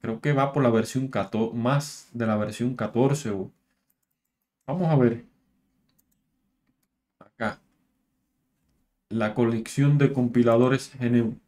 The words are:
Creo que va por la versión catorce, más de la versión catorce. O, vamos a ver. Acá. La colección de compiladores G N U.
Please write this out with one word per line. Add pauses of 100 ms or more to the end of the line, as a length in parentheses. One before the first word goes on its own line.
Creo
que
va
por
la
versión
catorce,
más
de
la
versión
catorce.
O, (1160)
vamos
a
ver. (1900)
Acá. (1500)
La
colección
de
compiladores
G
N
U. (140)